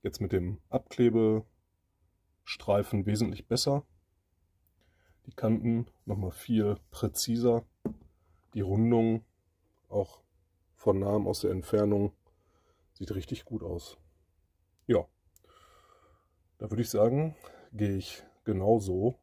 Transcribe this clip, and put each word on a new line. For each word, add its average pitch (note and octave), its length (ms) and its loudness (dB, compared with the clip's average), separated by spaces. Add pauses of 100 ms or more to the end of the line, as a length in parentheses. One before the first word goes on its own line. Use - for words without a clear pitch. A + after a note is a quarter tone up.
Jetzt - 180 -6
mit G2 100 -2
dem F#2 380 -2
Abklebestreifen A2 760 2 (1600)
wesentlich G#2 400 -2
besser. C#3+ 360 0 (1400)
Die - 80 -18
Kanten A#2 540 0 (180)
nochmal G2+ 260 -4
viel G#2+ 460 0 (140)
präziser. A#2 760 0 (880)
Die G#2+ 80 -4
Rundung A2+ 640 2 (640)
auch - 320 -4 (540)
von F#2+ 240 0
nahem G2+ 260 0
aus F#2+ 160 -2
der G2 80 0
Entfernung G2+ 640 0 (800)
sieht - 220 -10
richtig - 280 -8
gut G#2+ 200 -10
aus. - 340 -10 (880)
Ja, G2 220 2 (1500)
da G#2+ 100 -10
würde A2 140 -2
ich - 80 -6
sagen, C3+ 440 2 (380)
gehe G2+ 240 0
ich - 260 -10 (200)
genauso G2+ 800 2